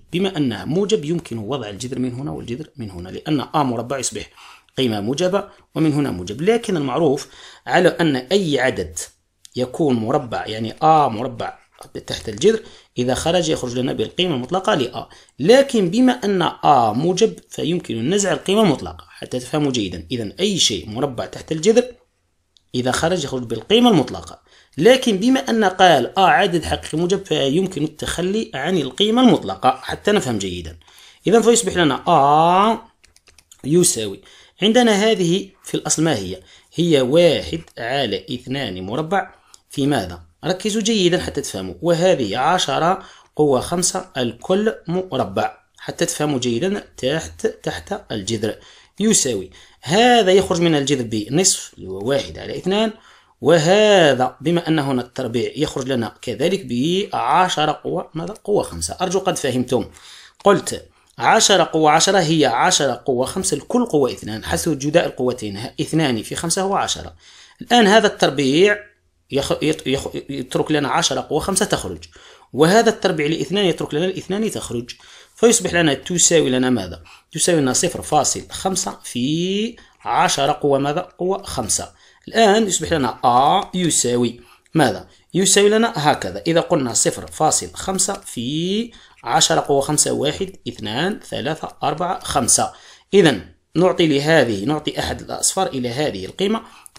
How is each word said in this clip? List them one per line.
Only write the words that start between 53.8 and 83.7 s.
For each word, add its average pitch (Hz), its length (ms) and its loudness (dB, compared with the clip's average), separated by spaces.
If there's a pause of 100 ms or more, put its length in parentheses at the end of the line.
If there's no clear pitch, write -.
بما 170 260 0
أن 160 120 2
هنا 135 220 -2
التربيع 120 540 -4
يخرج 139 320 -4
لنا 120 340 -4
كذلك 151 440 -2
بعشرة 151 1160 0
قوة 151 300 -6
ماذا؟ 170 200 -8 (100)
قوة 202 200 0
خمسة. - 380 -8
أرجو 180 180 -2
قد 185 180 -2
فهمتم. 127 480 -2 (580)
قلت 170 420 0 (320)
عشرة 175 560 4
قوة 156 180 4
عشرة 190 280 4
هي 160 260 2
عشرة 135 600 0
قوة 127 200 0
خمسة - 320 -4
الكل 247 280 -2
قوة 139 260 0
اثنان، 107 320 -10
حيث - 260 -4
جداء 147 360 0
القوتين 117 520 -4
ه-، 117 240 -10
اثنان 135 420 0
في - 120 -10
خمسة 170 260 -4
هو 196 140 -2
عشرة. 110 380 -4 (480)
الآن 233 260 4
هذا 208 200 6
التربيع 160 680 2 (540)
يخ-، 135 320 -2
يت-، 156 240 -2
يخ-، - 280 -4 (140)
يترك 139 420 -4
لنا 143 180 0
عشرة 139 320 0
قوة 147 180 -4
خمسة 190 260 0
تخرج، 90 380 -6 (500)
وهذا 185 360 6
التربيع 170 380 -2
لاثنان 180 380 -2
يترك 156 280 -2
لنا 151 120 0
الاثنان 190 460 -4
تخرج، 117 400 -8 (440)
فيصبح 202 380 2
لنا 165 200 4
تساوي 156 560 2
لنا 127 200 2
ماذا؟ 95 340 -2 (280)
تساوي 160 300 2
لنا 127 120 0
صفر - 280 -2
فاصل 135 480 0
خمسة 190 540 -4
في 180 720 -2 (300)
عشرة 143 560 0
قوة 139 180 2
ماذا؟ 147 380 -2
قوة 185 260 -4
خمسة. - 480 -6 (360)
الآن 220 400 4
يصبح 160 260 -2
لنا 131 320 -2
آ 139 480 4